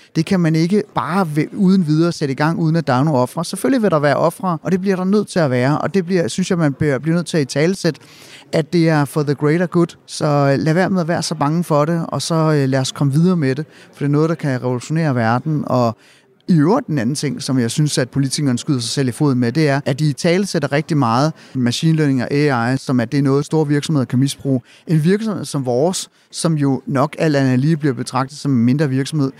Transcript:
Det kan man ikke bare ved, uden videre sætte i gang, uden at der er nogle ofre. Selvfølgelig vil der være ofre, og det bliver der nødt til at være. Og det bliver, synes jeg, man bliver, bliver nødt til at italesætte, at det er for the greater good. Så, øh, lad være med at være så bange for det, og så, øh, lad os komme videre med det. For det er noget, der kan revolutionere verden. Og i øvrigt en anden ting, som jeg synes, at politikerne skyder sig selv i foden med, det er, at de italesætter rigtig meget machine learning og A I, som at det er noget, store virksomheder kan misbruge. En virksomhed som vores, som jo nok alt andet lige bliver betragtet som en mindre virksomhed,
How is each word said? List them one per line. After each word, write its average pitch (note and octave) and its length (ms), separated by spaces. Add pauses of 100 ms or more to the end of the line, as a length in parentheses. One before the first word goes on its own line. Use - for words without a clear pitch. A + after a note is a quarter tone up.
(160)
Det E3 100
kan F#3+ 140
man D#3+ 160
ikke F3 260 (120)
bare D3+ 420
ved, D#3 160
uden F#3+ 340
videre D#3+ 260
sætte C#3 200
i B2+ 40
gang, D#3 220
uden E3 180
at E3 100
der C3+ 60
er B2+ 120
nogle D3+ 140
ofre. B2+ 260
Selvfølgelig B3+ 380
vil G3+ 80
der D#3+ 80
være C#3+ 180
ofre, E3+ 460
og D#3+ 100
det F#3 80
bliver F#3+ 160
der F#3 80
nødt G3+ 240
til - 100
at D3+ 120
være. B2+ 280
Og E3 160
det F#3+ 120
bliver, E3+ 220
synes - 220
jeg, F3+ 80
man D3+ 140
bliver, C#3+ 260
bliver D#3+ 180
nødt E3+ 100
til - 100
at D#3 60
italesætte, D#3 580 (520)
at D#3+ 200
det E3 160
er D3+ 160
for D3+ 180
the C#3+ 120
greater D#3 320
good. E3+ 300 (100)
Så, - 200
øh, C#3+ 320
lad D#3 160
være F3+ 160
med F#3 100
at D#3 80
være E3 140
så - 120
bange D3+ 300
for D3 200
det, E3 240
og C#3 140
så, - 120
øh, D#3 340
lad C3 120
os C3 120
komme C#3+ 200
videre F3 240
med C3 180
det. D#3 120 (260)
For - 60
det D3 60
er C#3+ 40
noget, D3+ 200
der E3 60
kan C3+ 280
revolutionere C3 520
verden. B2 520
Og A#2+ 300 (520)
i E3+ 100
øvrigt G3+ 280
en D3+ 120
anden A#2+ 160
ting, - 280
som C3 160
jeg A#2 120
synes, D3+ 280
at B2+ 120
politikerne C3+ 480
skyder C3+ 220
sig A#2 100
selv C#3 180
i A#2 40
foden C#3 260
med, A#2+ 140
det D#3 160
er, C#3 180
at B2+ 120
de D3+ 100
italesætter E3+ 640
rigtig D#3 240
meget C3+ 360 (220)
machine C3 420
learning C#3 260
og - 100
A C3 400
I, C3+ 40
som B2+ 240
at A#2 120
det D3 60
er C#3 40
noget, C#3+ 220
store D#3 240
virksomheder D3 360
kan A#2+ 140
misbruge. C3+ 420 (260)
En D#3 180
virksomhed G3 400
som C3+ 220
vores, C#3 420 (220)
som E3 240
jo C#3 320
nok C#3 320
alt D#3 180
andet C3 220
lige D#3 180
bliver C#3+ 180
betragtet C3 440
som C#3+ 140
en A#2 120
mindre C#3+ 240
virksomhed, C3+ 520